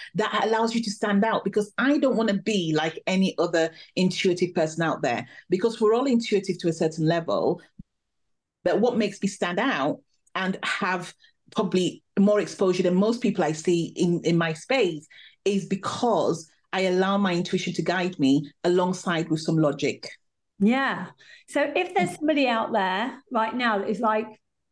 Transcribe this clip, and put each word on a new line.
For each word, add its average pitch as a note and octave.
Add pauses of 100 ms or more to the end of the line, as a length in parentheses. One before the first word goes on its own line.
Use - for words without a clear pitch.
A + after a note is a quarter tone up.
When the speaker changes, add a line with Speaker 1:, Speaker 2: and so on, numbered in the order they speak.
(160)
Speaker 1:
that G#3
allows A3+
you A#3
to G#3+
stand G3+
out, A3+
because G#3
I C#4+
don't C4+
wanna A3+
be F3+
like D#3+
any F#3+
other E3 (240)
intuitive F3+
person D#3+
out D#3+
there, A#2+ (200)
because A3+
we're A3
all B3+
intuitive G#3+
to F3
a D#3+
certain D#3+
level. D#3+ (1040)
But F3+
what A#3
makes G#3
me G3
stand F#3+
out E3 (340)
and F#3+
have F#3 (400)
probably F3+ (160)
more G3+
exposure F#3
than F3+
most G#3+
people F#3+
I D3+
see E3
in, F3
in E3
my E3
space F3 (380)
is G3
because E3+ (220)
I F#3+
allow F#3+
my F#3+
intuition F3+
to E3+
guide F3+
me C#3+ (140)
alongside F3+
with D#3
some D#3+
logic. C#3+ (500)
Speaker 2:
Yeah. G#3 (400)
So C#4+
if F4+
there's F4
Speaker 1:
Mm. -
Speaker 2:
somebody D4
out A3+
there G3
right A3+
now A#3
that G3
is G#3
like, A3 (440)